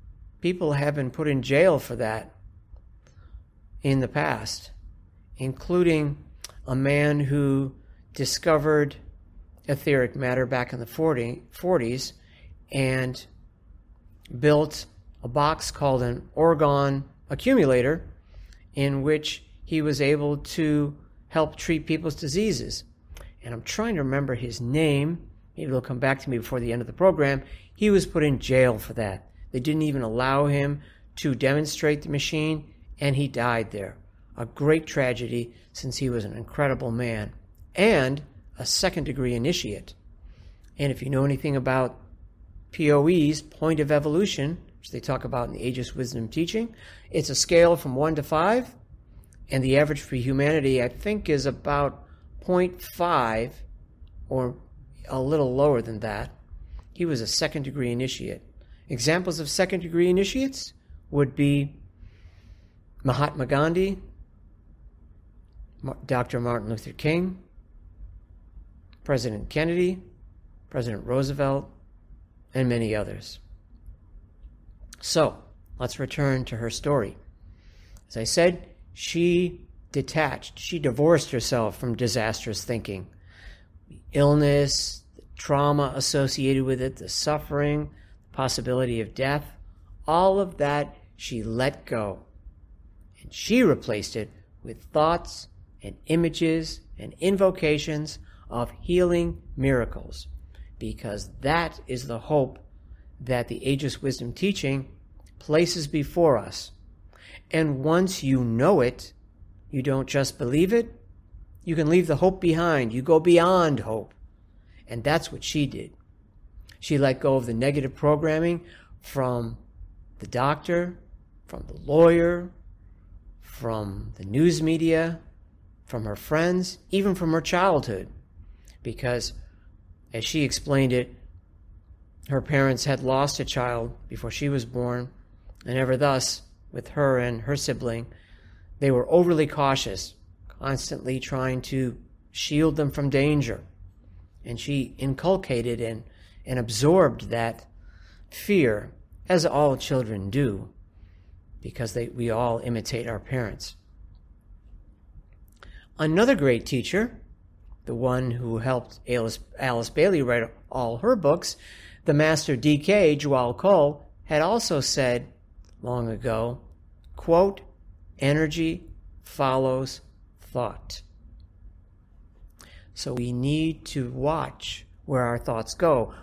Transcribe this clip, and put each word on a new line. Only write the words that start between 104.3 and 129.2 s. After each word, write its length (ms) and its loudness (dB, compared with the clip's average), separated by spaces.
Teaching 580 -2
places 480 2
before 500 4
us. 340 -8
And 320 0
once 400 2
you 200 2
know 380 4
it, 320 -2
you 120 -4
don't 260 0
just 300 0
believe 340 2
it, 220 0
you 120 -4
can 140 2
leave 180 6
the 100 2
hope 220 2
behind. 540 2
You 80 -2
go 180 6
beyond 640 6
hope. 320 -8
And 160 -8
that's 280 0
what 120 -14
she 220 0
did. 280 -10
She 180 0
let 220 2
go 160 2
of 120 0
the 60 -4
negative 420 0
programming 680 2
from 560 -4
the 80 -14
doctor, 720 0
from 200 -12
the 60 -14
lawyer, 800 4
from 720 -8
the 100 -14
news 360 2
media, 580 0
from 220 -8
her 100 -6
friends, 640 0
even 220 2
from 200 0
her 80 2
childhood. 640 0
Because, 500 -4